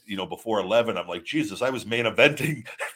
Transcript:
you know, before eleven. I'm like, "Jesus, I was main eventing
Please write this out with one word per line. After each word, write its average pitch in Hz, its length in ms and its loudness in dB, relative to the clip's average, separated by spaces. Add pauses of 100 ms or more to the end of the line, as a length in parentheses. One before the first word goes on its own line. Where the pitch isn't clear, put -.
you 101 120 -6
know, 95 80 -4
before 101 340 -2
eleven. 110 380 2
I'm 85 100 -6
like, 87 160 -8
"Jesus, 104 380 -4
I 127 80 2
was 123 160 -4
main 117 200 0
eventing 147 640 4 (280)